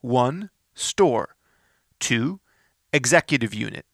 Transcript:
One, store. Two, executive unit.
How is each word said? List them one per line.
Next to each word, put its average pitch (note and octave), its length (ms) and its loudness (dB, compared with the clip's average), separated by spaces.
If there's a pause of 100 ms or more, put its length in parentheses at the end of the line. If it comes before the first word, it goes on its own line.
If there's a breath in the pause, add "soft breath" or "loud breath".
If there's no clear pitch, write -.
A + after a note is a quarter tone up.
One, B2+ 480 0 (240)
store. - 600 0 (640)
Two, B2+ 400 -2 (520)
executive C3 640 0
unit. G#2+ 400 -10